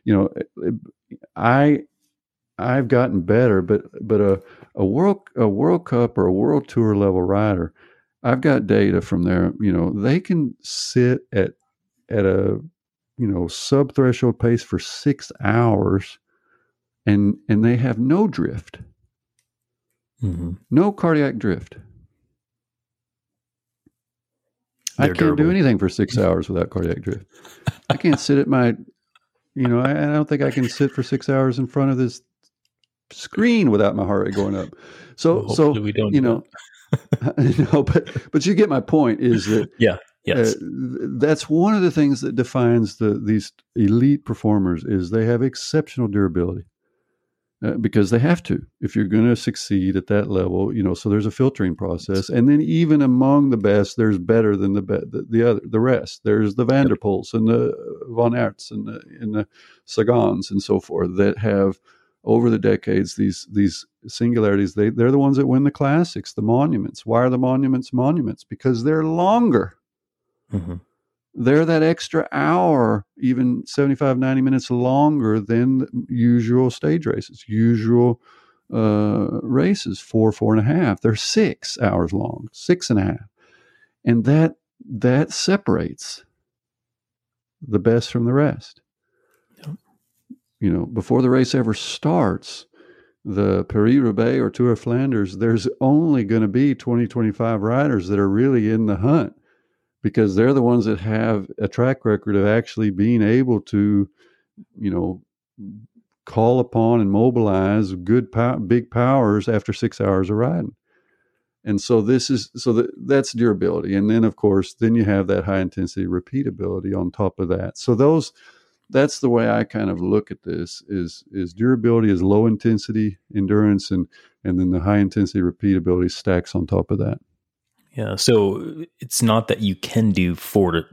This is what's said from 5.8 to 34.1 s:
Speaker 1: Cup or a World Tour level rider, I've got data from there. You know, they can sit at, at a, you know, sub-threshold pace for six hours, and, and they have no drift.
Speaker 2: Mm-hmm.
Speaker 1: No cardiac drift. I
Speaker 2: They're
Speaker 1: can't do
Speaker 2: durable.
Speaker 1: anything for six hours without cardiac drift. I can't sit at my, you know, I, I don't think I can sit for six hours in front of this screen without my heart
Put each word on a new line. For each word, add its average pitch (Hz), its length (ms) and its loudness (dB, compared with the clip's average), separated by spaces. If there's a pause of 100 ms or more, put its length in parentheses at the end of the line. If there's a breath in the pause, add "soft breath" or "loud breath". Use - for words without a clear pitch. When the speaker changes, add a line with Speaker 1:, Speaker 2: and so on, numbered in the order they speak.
Speaker 1:
Cup 120 320 -2
or 95 80 2
a 92 60 2
World 120 340 0
Tour 110 300 0
level 98 260 2
rider, 95 500 -2 (520 soft breath)
I've 127 160 0
got 135 260 0
data 101 340 2
from 90 220 -2
there. 90 380 0
You 101 120 2
know, 87 200 0
they 120 260 0
can 170 420 -2
sit - 600 -2 (120)
at, 95 180 0 (600)
at 101 160 0
a, 98 320 0 (580)
you 120 120 -2
know, 90 180 -2
sub-threshold 127 960 0
pace 117 240 0
for - 160 -6
six - 500 -6 (100)
hours, 101 760 0 (880)
and, 101 300 2 (120)
and 107 160 2
they 120 120 2
have 117 240 -2
no 165 260 2
drift. - 540 -8 (1400)
Speaker 2:
Mm-hmm. 85 320 -6 (180)
Speaker 1:
No 175 200 2
cardiac 151 460 0
drift. - 400 -6 (3250)
I 139 80 4
Speaker 2:
They're 151 80 -2
Speaker 1:
can't - 40 -2
do 151 260 2
Speaker 2:
durable. 165 60 2
Speaker 1:
anything 139 280 2
for 92 100 0
six 107 300 -2
hours 87 300 0
without 87 220 -4
cardiac 87 320 -4
drift. - 240 -10 (640 loud breath)
I 143 80 -2
can't 147 220 2
sit 143 200 0
at 139 100 0
my, 127 200 2 (880)
you 131 140 -2
know, 120 120 2
I, 131 120 0
I 151 140 -2
don't 151 220 -2
think 139 140 -2
I 139 80 0
can 123 180 -2
sit 139 220 -2
for 135 120 -4
six - 260 -6
hours 135 300 0
in 131 100 -4
front 135 240 -2
of 127 60 -2
this 123 220 -4 (920)
screen 220 600 0
without 104 240 2
my 104 100 -2
heart 98 220 0